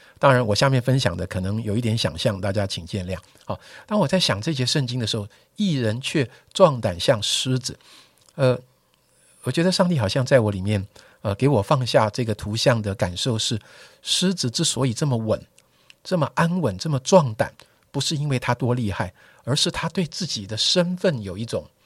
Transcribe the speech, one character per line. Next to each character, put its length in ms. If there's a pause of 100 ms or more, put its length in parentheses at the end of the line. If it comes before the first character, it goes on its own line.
(180)
当 120
然， 160
我 80
下 140
面 140
分 180
享 160
的 100
可 140
能 220
有 120
一 60
点 160
想 220
象， 200
大 140
家 140
请 180
见 220
谅。 100 (300)
好， 120 (280)
当 120
我 80
在 140
想 220
这 100
节 140
圣 200
经 140
的 60
时 100
候 100 (300)
，“义 180
人 260
却 280 (240)
壮 260
胆 220
像 220
狮 360
子。” 200 (560)
呃， 240 (840)
我 60
觉 120
得 100
上 160
帝 100
好 80
像 200
在 140
我 100
里 100
面， 260 (360)
呃， 140
给 120
我 140
放 240
下 240
这 160
个 80
图 200
像 280
的 120
感 220
受 220
是， 200 (440)
狮 320
子 160
之 120
所 220
以 80
这 140
么 100
稳， 260 (600)
这 160
么 160
安 260
稳， 160
这 140
么 80
壮 360
胆， 200 (360)
不 80
是 160
因 140
为 100
他 160
多 200
厉 180
害， 220 (300)
而 120
是 140
他 180
对 180
自 200
己 200
的 80
身 440
份 240
有 160
一 80
种， 200 (200)